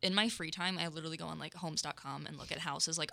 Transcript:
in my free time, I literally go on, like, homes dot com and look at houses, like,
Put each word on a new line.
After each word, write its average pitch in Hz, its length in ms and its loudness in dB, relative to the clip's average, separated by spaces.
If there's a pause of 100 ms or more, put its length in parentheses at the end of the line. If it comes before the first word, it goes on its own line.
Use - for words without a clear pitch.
in 190 120 6
my 214 160 8
free 160 200 -2
time, 180 280 0
I 165 80 2
literally 160 320 -4
go 165 80 -6
on, 160 120 -4
like, 156 160 -6
homes 165 280 -2
dot 147 140 -4
com 139 300 -6
and 151 120 -8
look - 140 -6
at - 80 0
houses, 160 360 0
like, 156 160 2